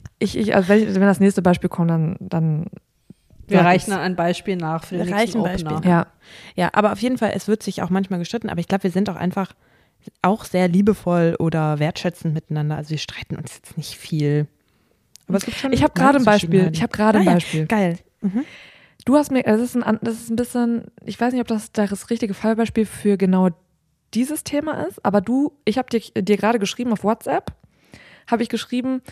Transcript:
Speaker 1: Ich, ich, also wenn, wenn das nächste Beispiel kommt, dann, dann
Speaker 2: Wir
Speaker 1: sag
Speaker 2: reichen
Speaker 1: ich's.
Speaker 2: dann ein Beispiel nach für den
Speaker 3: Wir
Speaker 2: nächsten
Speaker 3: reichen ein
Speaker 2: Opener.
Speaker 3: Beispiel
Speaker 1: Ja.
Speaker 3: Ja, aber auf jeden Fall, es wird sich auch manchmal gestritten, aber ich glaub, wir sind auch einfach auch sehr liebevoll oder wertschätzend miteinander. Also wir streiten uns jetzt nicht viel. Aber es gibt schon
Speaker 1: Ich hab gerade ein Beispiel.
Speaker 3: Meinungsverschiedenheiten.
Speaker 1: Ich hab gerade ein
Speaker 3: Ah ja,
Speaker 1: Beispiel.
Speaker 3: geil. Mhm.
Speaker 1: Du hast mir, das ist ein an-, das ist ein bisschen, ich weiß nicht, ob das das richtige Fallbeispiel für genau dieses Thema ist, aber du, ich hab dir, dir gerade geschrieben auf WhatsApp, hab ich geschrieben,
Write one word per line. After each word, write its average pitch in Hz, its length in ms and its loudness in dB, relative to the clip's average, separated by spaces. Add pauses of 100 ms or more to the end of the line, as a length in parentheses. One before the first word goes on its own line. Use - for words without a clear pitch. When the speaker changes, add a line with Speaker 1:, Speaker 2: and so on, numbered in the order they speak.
(200)
Speaker 1:
Ich, - 180 -2
ich, 214 180 0
also 185 140 2
wenn, 208 240 4
wenn 190 80 2
das 202 180 4
nächste 196 220 4
Beispiel 180 280 2
kommt, 170 200 0
dann, 160 300 0
dann 160 480 -2 (800)
Speaker 2:
Wir 190 120 4
Speaker 1:
sag 170 60 6
Speaker 2:
reichen 185 120 6
Speaker 1:
ich's. 185 120 -4
Speaker 2:
dann 190 100 0
ein 180 160 -2
Beispiel 175 420 -2
nach 160 280 -4
für 180 100 -10
den 175 100 -2
Speaker 3:
Wir - 0 -
Speaker 2:
nächsten 180 100 -4
Speaker 3:
reichen 233 240 0
ein - 20 0
Speaker 2:
Opener. 175 320 -4
Speaker 3:
Beispiel 160 160 -6
Speaker 1:
Ja. 170 180 2 (480)
Speaker 3:
Ja, 175 180 0
aber 208 180 2
auf 202 80 -6
jeden 247 180 -2
Fall, 226 180 -2
es - 120 -6
wird 214 160 0
sich - 180 -8
auch 170 80 -4
manchmal 190 300 -2
gestritten, 220 300 -6
aber 170 100 -6
ich 170 80 -6
glaub, 196 160 -2
wir 185 80 0
sind 196 180 -2
auch 175 60 -8
einfach 185 380 -4 (680)
auch 196 220 0
sehr 185 240 0
liebevoll 175 720 2
oder 156 400 0
wertschätzend 165 540 -4
miteinander. 151 420 -4
Also 147 160 -10
wir 156 60 -4
streiten - 400 -10
uns 156 180 -14
jetzt - 220 -16
nicht - 200 -12
viel. 147 500 -2 (800)
Aber 185 100 0
es - 80 -2
gibt - 120 -8
schon 269 140 -2
Speaker 1:
Ich 254 120 2
hab 302 120 2
gerade 277 240 6
ein 247 60 2
Beispiel. 190 460 4
Speaker 3:
Meinungsverschiedenheiten. 160 40 -6
Speaker 1:
Ich 165 80 -2
hab 220 80 -4
gerade 214 280 4
ein 190 60 6
Speaker 3:
Ah 180 40 6
ja, 175 60 6
Speaker 1:
Beispiel. 156 320 0
Speaker 3:
geil. 185 300 0 (240)
Mhm. 208 220 -2 (640)
Speaker 1:
Du 254 100 4
hast 294 160 2
mir, 262 120 0
das 220 180 2
ist 247 140 -4
ein 240 80 0
an-, 220 180 0
das 233 140 -4
ist 233 140 -16
ein 226 60 -2
bisschen, 240 500 -2 (200)
ich - 140 -10
weiß 240 140 2
nicht, 254 80 0
ob - 60 -4
das 214 240 -4
das 202 380 -2
richtige 226 240 -2
Fallbeispiel 220 520 0
für 202 320 0
genau 185 320 4 (640)
dieses 269 300 -4
Thema 294 420 -4
ist, - 200 -12
aber 202 160 4
du, 262 320 0 (120)
ich 214 120 0
hab 247 120 -4
dir, 233 120 0
dir 202 360 0
gerade 214 220 2
geschrieben 233 340 -2
auf 190 120 -4
WhatsApp, 269 480 -2 (760)
hab 233 120 0
ich 233 80 -2
geschrieben, 247 520 -4 (100)